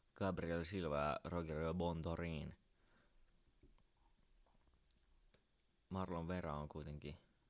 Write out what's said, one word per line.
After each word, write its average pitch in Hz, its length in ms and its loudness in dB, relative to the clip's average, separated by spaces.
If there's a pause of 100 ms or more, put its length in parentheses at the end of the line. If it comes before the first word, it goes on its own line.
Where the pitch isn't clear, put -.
(160)
Gabriel 85 480 2
Silva 82 320 0
ja 73 280 4
Rogerio 80 500 0
Bontorin. 82 840 0 (3250)
Marlon 90 400 -2
Vera 82 280 -2
on 76 120 -4
kuitenkin 73 500 -8 (320)